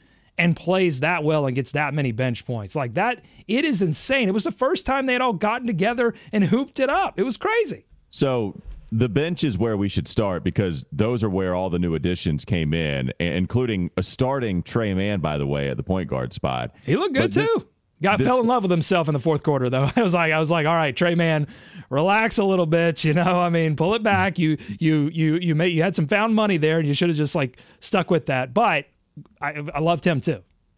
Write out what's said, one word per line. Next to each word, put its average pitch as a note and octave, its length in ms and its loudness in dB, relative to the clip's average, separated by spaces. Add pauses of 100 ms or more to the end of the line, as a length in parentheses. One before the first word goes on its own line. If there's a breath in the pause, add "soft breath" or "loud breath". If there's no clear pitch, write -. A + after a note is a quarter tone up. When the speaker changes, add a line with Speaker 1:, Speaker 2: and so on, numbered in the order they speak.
(360 soft breath)
Speaker 1:
and E3+ 180 2
plays F3 460 0
that D#3+ 240 -2
well D3+ 220 2
and C3 80 -2
gets C3 180 -2
that C#3+ 220 -2
many C3+ 180 0
bench B2 320 -4
points. A2+ 320 -8
Like B2+ 180 -4
that, A#3 300 -2 (220 loud breath)
it B3 180 0
is C4 160 2
insane. G3+ 480 2
It F#3+ 60 0
was G#3+ 100 0
the E4 80 -2
first C#4+ 320 0
time C4+ 220 -2
they B3+ 80 0
had B3 80 0
all B3 100 0
gotten A3 340 -2
together A#3 460 0 (200 loud breath)
and G#3 120 4
hooped B3+ 340 0
it C4 120 0
up. F4 280 -2
It F#3 40 -2
was B3 160 -2
crazy. G#4 480 -2 (240)
Speaker 2:
So B2 500 -2 (300)
the A2+ 180 2
bench D#3 360 0
is A#2+ 140 0
where A2+ 180 0
we G2 120 0
should - 200 -2
start G2 340 0
because F2 480 -2
those A#2 320 0
are A2 60 0
where F#2 260 0
all F#2 160 -2
the F2 80 0
new F2 160 0
additions D#2+ 500 -2
came D#2+ 280 0
in, C#2+ 480 -2
i-, E2 40 0
including F#2 720 -2
a F#2 60 -2
starting B2 600 -2
Tre A2 320 -2
Mann, G2 260 0
by D2+ 180 -2
the C#2+ 80 -2
way, C#2+ 220 -2
at B1 80 -4
the C#2 60 -6
point F#2 260 -4
guard B1+ 240 -4
spot. B1 420 -6 (120)
Speaker 1:
He D3 100 2
looked E4+ 180 -2
good, - 100 2
Speaker 2:
But G3+ 80 -2
this A4 200 2
Speaker 1:
too. - 160 -4 (320)
Got, G3 180 2
Speaker 2:
this G#3+ 100 2
Speaker 1:
fell B3+ 120 4
in A3+ 60 0
love A#3+ 160 2
with F#3+ 80 0
himself E3+ 380 2
in D#3 40 0
the D3 60 -2
fourth D3+ 240 0
quarter, C3+ 260 0
though. C3 240 0
<laughs> - 40 -4
I A#3 80 4
was F3+ 100 2
like, E3 180 2
I D#3 60 2
was D#3+ 140 0
like, D#3+ 140 0
"All E3 80 2
right, D#3 220 0
Tre E3+ 200 2
Mann, D#3+ 320 2 (420 loud breath)
relax G3 480 2
a G3+ 60 2
little F#3+ 200 2
bit." E3 400 2
You D#3 80 4
know, F3 280 2
I F3 80 2
mean, E3 260 2
pull E3 200 0
it A3+ 100 -2
back. F#3+ 340 2
You, D#3 180 2 (220 loud breath)
you, D#3 340 2
you, D#3+ 220 2
you E3+ 220 0
may, E3+ 100 2
you E3 160 2
had F#3 140 0
some D#3+ 100 2
found G#3+ 300 2
money G#3 220 2
there, D#3 200 2
and D#3+ 80 0
you C#3+ 80 0
should F3 140 0
have D#3+ 100 0
just, D3 160 0
like, C#3 260 -4 (200 loud breath)
stuck - 280 -2
with E3 180 0
that. B2+ 280 -4
But F#3+ 320 2 (540)
I, D3 240 -6 (100)
I D3 60 -2
loved E3 260 0
him, D#3 140 2
too. A2+ 240 -4 (340)